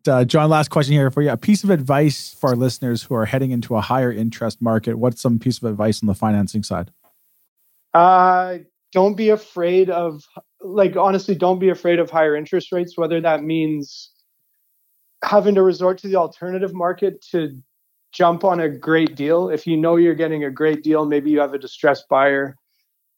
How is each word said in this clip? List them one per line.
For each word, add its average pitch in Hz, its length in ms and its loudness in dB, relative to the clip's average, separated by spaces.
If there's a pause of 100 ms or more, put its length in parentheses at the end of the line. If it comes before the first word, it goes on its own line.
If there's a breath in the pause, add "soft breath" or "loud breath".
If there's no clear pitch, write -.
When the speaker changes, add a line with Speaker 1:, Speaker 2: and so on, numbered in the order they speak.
Speaker 1:
Uh, 127 160 2
John, 151 240 2
last 156 220 2
question 143 220 0
here 139 180 4
for 143 120 0
you. 147 80 0
A 117 60 -2
piece 208 280 0
of 202 60 2
advice 143 640 0
for 135 160 -2
our 123 60 0
listeners 120 460 -2
who - 120 -8
are 110 120 0
heading 131 240 -2
into 120 260 -4
a 107 40 0
higher 123 320 0
interest 113 500 -6
market. 113 320 -2
What's 117 260 -2
some 120 180 0
piece 120 200 -4
of - 60 -8
advice 107 380 -2
on 110 40 -2
the 98 80 0
financing 104 500 -2
side? 87 260 -8 (1040)
Speaker 2:
Uh, 180 640 4 (340)
don't 196 240 2
be 214 120 0
afraid 185 600 0
of, 170 320 -4 (380)
like, 196 360 0
honestly, 190 400 0
don't 180 240 0
be 190 80 2
afraid 175 320 2
of 165 100 -2
higher 156 240 4
interest 151 380 -4
rates, 175 260 -4
whether 165 220 -2
that 160 240 0
means 156 680 -4 (1120)
having 202 340 2
to 190 60 6
resort 185 360 2
to 202 100 -14
the 190 80 0
alternative 180 580 -4
market 180 560 -4
to 151 260 -4 (560)
jump 170 300 0
on 185 160 2
a 160 100 0
great 156 460 0
deal. 160 340 0
If 156 160 -6
you 165 120 -2
know 165 180 2
you're 170 220 4
getting 156 260 -2
a 139 80 -4
great 151 320 -2
deal, 156 240 0
maybe 147 240 0
you 151 80 2
have 143 160 0
a 139 40 -6
distressed 135 500 -2
buyer, 139 480 0 (600)